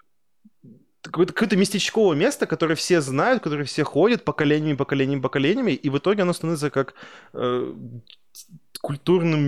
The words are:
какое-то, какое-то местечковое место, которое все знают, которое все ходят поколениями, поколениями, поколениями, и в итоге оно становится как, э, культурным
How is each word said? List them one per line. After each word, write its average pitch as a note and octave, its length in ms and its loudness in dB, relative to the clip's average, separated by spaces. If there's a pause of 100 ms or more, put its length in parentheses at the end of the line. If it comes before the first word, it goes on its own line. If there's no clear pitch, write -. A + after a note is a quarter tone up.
(1040)
какое-то, F3 300 0
какое-то G#3+ 240 2
местечковое G3 600 2
место, A3+ 300 0
которое D#3+ 280 0
все E3+ 260 2
знают, D3+ 420 0
которое D3 220 -4
все D3 200 -2
ходят G3+ 400 2
поколениями, D3+ 520 0
поколениями, C#3 440 -2
поколениями, D3+ 520 0
и - 180 -2
в C#3+ 80 -2
итоге G3+ 240 0
оно F3+ 100 2
становится D#3+ 380 -4
как, C3+ 240 -4 (400)
э, B2 400 -4 (1080)
культурным E3 640 0